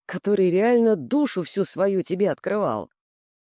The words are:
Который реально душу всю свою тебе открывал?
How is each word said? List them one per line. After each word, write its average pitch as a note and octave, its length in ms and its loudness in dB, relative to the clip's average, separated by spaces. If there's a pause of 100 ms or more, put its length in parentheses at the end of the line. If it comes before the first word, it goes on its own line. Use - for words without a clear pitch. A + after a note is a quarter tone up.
Который F#3+ 440 0
реально A3+ 440 4
душу F#3 480 -2
всю F#3+ 220 -4
свою F#3+ 380 -2
тебе F#3 280 -2
открывал? D3 600 -4 (520)